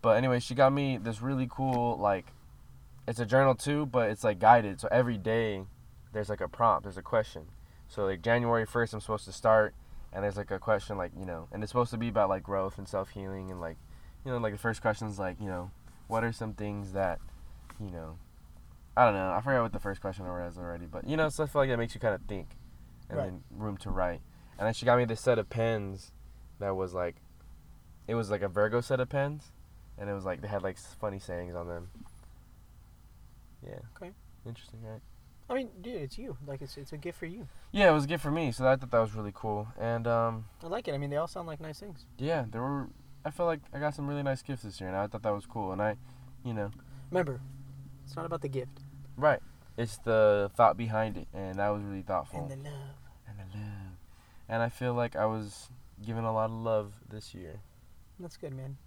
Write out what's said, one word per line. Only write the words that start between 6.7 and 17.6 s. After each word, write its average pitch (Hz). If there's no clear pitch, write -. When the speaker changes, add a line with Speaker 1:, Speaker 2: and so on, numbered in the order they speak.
Speaker 1:
there's 98
a 95
question. 107
So, 104
like, 95
January 117
first, 117
I'm 107
supposed 107
to 95
start, 110
and 98
there's, 101
like, 101
a 95
question, 104
like, 90
you 95
know, 82
and 107
it's 107
supposed 120
to 113
be 117
about, 101
like, 95
growth 98
and 98
self-healing 95
and, 90
like, 82
you 135
know, 123
like, 110
the 101
first 113
question's, 107
like, 92
you 104
know, 92
what 113
are 117
some 110
things 101
that, 92